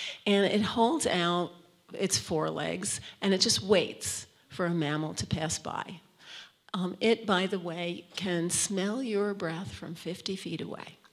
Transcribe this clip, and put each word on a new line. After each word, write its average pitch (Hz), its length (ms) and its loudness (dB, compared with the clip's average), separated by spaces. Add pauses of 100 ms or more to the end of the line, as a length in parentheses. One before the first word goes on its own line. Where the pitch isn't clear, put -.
(240)
and 202 220 6
it 202 160 4
holds 240 420 4
out 175 460 2 (420)
its 185 240 0
forelegs, 160 840 -2 (200)
and 196 140 4
it 185 60 2
just - 200 4
waits - 680 2 (220)
for 180 160 -2
a 170 40 2
mammal 156 440 0
to - 120 -6
pass 160 320 -2
by. - 400 -8 (760)
Um, 185 260 -2
it, 226 260 4
by 190 220 4
the 190 100 -2
way, 175 460 -4 (100)
can 175 360 0
smell 202 520 0
your 208 320 0
breath 175 380 -6
from 165 240 -10
fifty 185 400 -6
feet 165 240 -6
away. - 380 -10 (140)